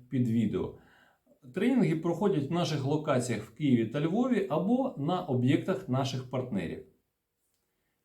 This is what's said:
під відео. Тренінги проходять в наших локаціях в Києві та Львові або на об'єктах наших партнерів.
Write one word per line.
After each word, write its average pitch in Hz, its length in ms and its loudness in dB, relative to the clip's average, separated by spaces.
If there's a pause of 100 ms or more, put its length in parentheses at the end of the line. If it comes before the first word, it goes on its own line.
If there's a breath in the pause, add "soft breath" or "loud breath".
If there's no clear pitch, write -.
під 123 180 2
відео. 104 460 0 (800 soft breath)
Тренінги 196 420 4
проходять 165 540 0
в 165 40 -2
наших 151 320 0
локаціях 127 580 0
в - 100 -18
Києві 120 320 4
та 143 160 -4
Львові 214 480 0
або 226 480 0
на 165 240 -2
об'єктах 131 680 0
наших 127 400 -2
партнерів. 98 560 -6 (1200)